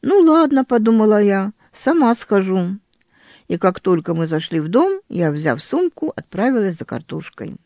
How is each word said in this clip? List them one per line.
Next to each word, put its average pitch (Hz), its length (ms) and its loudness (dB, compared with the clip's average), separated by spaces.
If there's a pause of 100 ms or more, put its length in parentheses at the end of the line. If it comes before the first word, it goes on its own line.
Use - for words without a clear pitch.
«Ну 370 180 2
ладно», 311 460 4
подумала 214 580 2
я, 196 300 0 (180)
«сама 269 420 0
схожу». 190 640 -2 (720)
И 170 100 -4
как 185 220 0
только 175 340 -2
мы 165 140 -2
зашли 160 320 -4
в 151 80 -6
дом, 349 400 0
я, 170 240 -2
взяв 151 320 -4
сумку, 320 500 -4
отправилась 202 640 -4
за - 60 -12
картошкой. - 720 -12 (100)